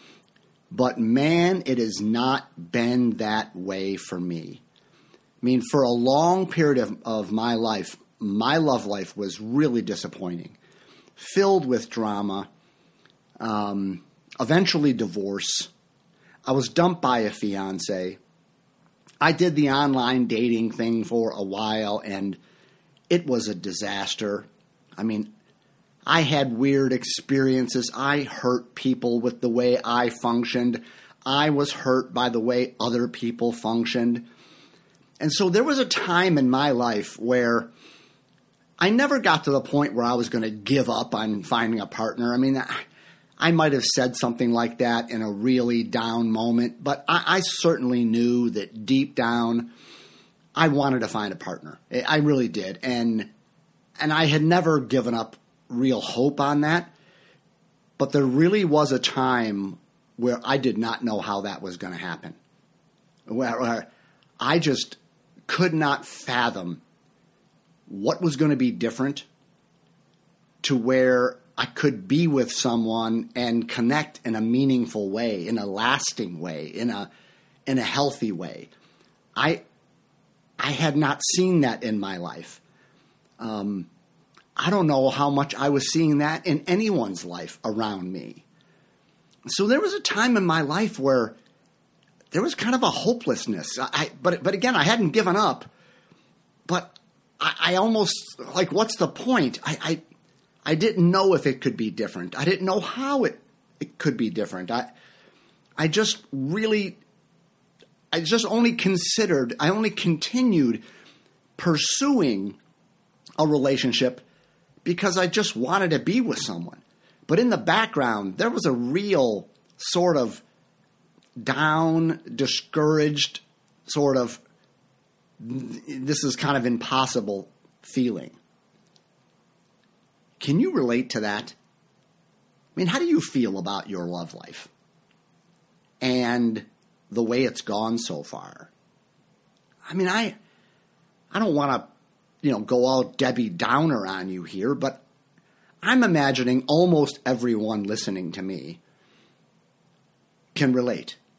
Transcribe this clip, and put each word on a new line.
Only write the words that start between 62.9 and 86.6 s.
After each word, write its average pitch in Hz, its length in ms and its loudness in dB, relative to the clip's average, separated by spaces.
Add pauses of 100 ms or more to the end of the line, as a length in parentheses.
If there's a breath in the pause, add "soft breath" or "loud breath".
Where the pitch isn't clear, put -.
where, 117 340 -4
where 117 280 -4 (520 soft breath)
I 156 180 4
just 147 380 -2 (500)
could 175 260 2
not 151 320 0
fathom 117 800 -4 (1080)
what 101 340 -2
was 160 140 2
gonna 147 200 4
be 127 140 2
different 123 540 -4 (1400)
to 139 120 0
where 127 640 2 (220)
I 123 80 0
could 113 420 -4
be 156 180 4
with 135 240 2
someone 113 840 -2
and 117 320 -2
connect 139 560 -2
in 117 100 -4
a 110 60 -2
meaningful 117 720 0
way, 104 360 -4
in 113 120 -2
a 101 80 -6
lasting 104 720 -2
way, 78 280 -10
in 117 200 -6
a, 101 220 -8 (560 soft breath)
in 135 100 0
a 123 60 0
healthy 123 500 -2
way. 82 380 -12 (640 soft breath)
I, 151 260 0 (960)
I 135 120 0
had 147 260 0
not 143 240 2 (140)
seen 180 260 4
that 120 220 2
in 107 180 -2
my 95 160 -6
life. 85 460 -12 (760 soft breath)
Um, 101 520 -6 (680)
I - 140 0
don't 190 160 4
know 135 240 4
how 143 180 2
much 139 260 0
I 143 140 0
was 139 240 2
seeing 156 260 4
that 156 280 -2
in 156 220 0